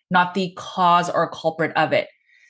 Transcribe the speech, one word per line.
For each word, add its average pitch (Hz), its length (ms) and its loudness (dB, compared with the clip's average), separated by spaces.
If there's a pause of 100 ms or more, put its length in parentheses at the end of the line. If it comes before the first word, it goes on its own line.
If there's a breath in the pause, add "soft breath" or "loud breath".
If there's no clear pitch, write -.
(100)
not 180 240 2
the 185 220 -4
cause 175 540 2
or 165 200 -2
culprit 160 460 -4
of 156 160 0
it. 127 140 0 (440 soft breath)